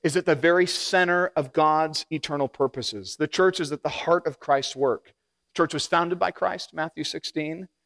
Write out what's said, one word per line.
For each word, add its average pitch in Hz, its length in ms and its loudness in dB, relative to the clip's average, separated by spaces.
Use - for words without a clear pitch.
is 147 80 0
at 180 100 0
the 160 100 4
very 175 300 4
center 180 680 0
of 139 160 -2
God's 156 580 2
eternal 143 380 -4
purposes. 113 680 -4
The 151 100 0
church 185 320 2
is 147 140 -4
at 143 100 -8
the 147 60 -2
heart 170 360 0
of 147 140 -6
Christ's 139 340 0
work. 131 340 0
The - 500 -20
church 165 160 2
was 147 120 -4
founded 175 320 0
by 185 140 0
Christ, 185 420 -6
Matthew 160 300 -6
sixteen. 156 640 -8